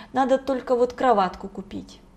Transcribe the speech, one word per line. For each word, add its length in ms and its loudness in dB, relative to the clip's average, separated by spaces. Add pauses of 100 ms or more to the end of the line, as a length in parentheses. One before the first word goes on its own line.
(140)
надо 240 2
только 360 -2
вот 200 2
кроватку 520 2
купить. 540 -14 (160)